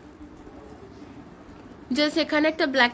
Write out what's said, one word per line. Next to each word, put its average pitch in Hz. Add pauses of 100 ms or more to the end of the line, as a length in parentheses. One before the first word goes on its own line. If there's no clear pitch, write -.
(1900)
Just 294
এখানে 302
একটা 320
black 254